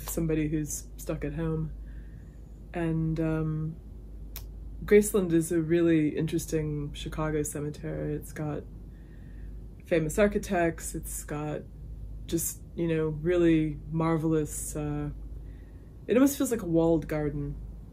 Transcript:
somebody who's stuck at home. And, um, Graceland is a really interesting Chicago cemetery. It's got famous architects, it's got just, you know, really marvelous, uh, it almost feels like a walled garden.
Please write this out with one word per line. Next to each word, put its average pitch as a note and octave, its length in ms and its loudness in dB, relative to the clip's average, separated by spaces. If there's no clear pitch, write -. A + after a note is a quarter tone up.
somebody D#3 400 2
who's D3+ 480 -4
stuck - 280 -4
at D3 100 -4
home. D#3+ 360 -2
And, D#3+ 460 0
um, D#3 560 0
Graceland G#3 480 6
is E3 200 4
a E3+ 80 4
really E3 500 6
interesting D3+ 840 -2
Chicago D#3 500 -2
cemetery. D3+ 720 -4
It's D3 180 -8
got D3+ 320 -4
famous D#3 320 2
architects, G3+ 760 2
it's - 300 -8
got D3+ 380 -4
just, - 340 -2
you E3+ 140 0
know, D#3+ 200 2
really E3 560 6
marvelous, D#3+ 840 2
uh, D3 360 -2
it G3+ 100 4
almost C#4 220 8
feels C4 120 2
like A3 120 -2
a F3+ 40 -4
walled E3 400 4
garden. D3 480 -2